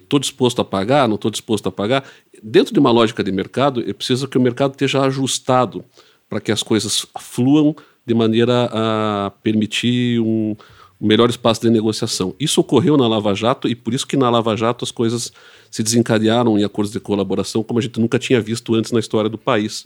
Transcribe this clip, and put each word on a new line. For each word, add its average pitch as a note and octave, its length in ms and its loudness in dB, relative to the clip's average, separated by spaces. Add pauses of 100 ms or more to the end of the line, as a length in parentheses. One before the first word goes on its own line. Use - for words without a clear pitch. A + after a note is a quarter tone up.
tô C#3+ 120 0
disposto B2 420 -2
a G2 40 2
pagar, A#2+ 440 0
não G#2 80 -2
tô A2 140 -4
disposto - 360 -4
a F#2 40 -4
pagar? A#2+ 360 -2 (360)
Dentro D3 280 2
de G#3 80 2
uma C3 120 6
lógica A2+ 320 2
de F#2+ 80 -2
mercado, A#2+ 580 -2
é - 20 -6
preciso C3 360 -4
que C3+ 100 -2
o B2+ 40 2
mercado B2+ 320 0
esteja C3+ 280 -2
ajustado B2+ 840 -2 (460)
pra G#2+ 100 -6
que A2 120 -4
as G2+ 100 -2
coisas G#2+ 460 -2 (120)
fluam D3 560 2 (300)
de A#2 80 -2
maneira A#2 580 2
a G#2+ 600 -2 (100)
permitir A#2 760 -2
um, A2 360 -2 (460)
um G#2 60 -2
melhor A2+ 200 6
espaço A#2+ 320 0
de A#2 120 2
negociação. A2 680 -2
Isso D#3 220 0
ocorreu D3+ 360 2
na B2+ 100 2
Lava G#2+ 260 0
Jato A2 340 -2
e A#2+ 60 0
por A2+ 220 -6
isso - 100 -4
que - 100 -4
na C3 140 2
Lava A2+ 260 2
Jato A2+ 300 -2
as - 60 -10
coisas A#2 420 -4 (380)
se - 100 -8
desencadearam A2+ 800 2
em G#2 40 2
acordos G2+ 300 -4
de F#2+ 60 -6
colaboração G2 640 -4
como A#2+ 160 -2
a - 20 0
gente A2+ 180 -6
nunca A#2 200 0
tinha B2 200 2
visto A2 360 -4
antes A2+ 160 -2
na A#2 80 2
história G#2+ 280 -2
do A2 120 -6
país. G#2+ 460 -2